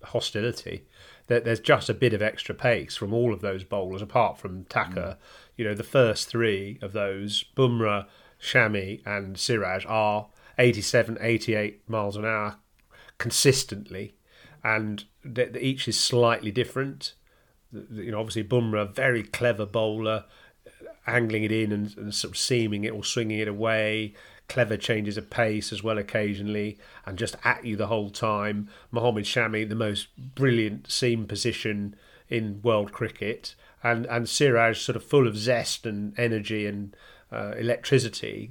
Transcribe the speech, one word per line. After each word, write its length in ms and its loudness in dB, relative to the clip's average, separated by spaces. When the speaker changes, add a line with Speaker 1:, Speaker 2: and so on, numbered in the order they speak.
Speaker 1:
hostility. 840 -4
That 180 2
there's 140 0
just 300 4
a 40 2
bit 180 4
of 120 0
extra 320 -4
pace 400 0
from 180 -4
all 180 2
of 100 -4
those 220 -4
bowlers, 380 -4
apart 380 0
from 240 -10
Thakur. 360 -2
Speaker 2:
Mm. 180 -6
Speaker 1:
You 80 -4
know, 100 -2
the 80 -6
first 440 2
three 540 -2
of 120 -8
those, 520 -4
Bumrah, 520 2
Shami 640 2
and 320 -6
Siraj, 500 0
are 420 0
eighty-seven, 640 4
eighty-eight 640 0
miles 280 -2
an 100 -4
hour 320 -2
consistently. 960 0
And 420 -2
th-, 300 -2
th-, 100 -6
each 240 -2
is 120 0
slightly 500 4
different. 640 -4
Th-, 160 -14
th-, 180 -10
you 60 -6
know, 80 -4
obviously 240 -4
Bumrah, 480 2
very 300 2
clever 460 0
bowler, 580 -2
angling 380 2
it 80 2
in 200 2
and, 240 -2
and 200 -8
sort 160 -4
of 80 -6
seaming 460 0
it 60 -2
or 120 -6
swinging 340 -2
it 100 -2
away. 680 0
Clever 280 2
changes 400 -2
of 120 -8
pace 440 0
as 100 -6
well 140 0
occasionally, 800 -2
and 120 -10
just 260 -4
at 220 0
you 100 -4
the 120 -2
whole 220 -2
time. 600 -2
Mohammad 340 2
Shami, 420 0
the 80 -4
most 400 -2
brilliant 720 0
seam 360 0
position 720 -4
in 320 -2
world 320 4
cricket, 640 -4
and, 220 2
and 240 -2
Siraj 500 6
sort 160 -2
of 80 -6
full 240 6
of 80 0
zest 500 0
and 320 -6
energy 480 0
and, 300 -6
uh, 280 -6
electricity, 920 0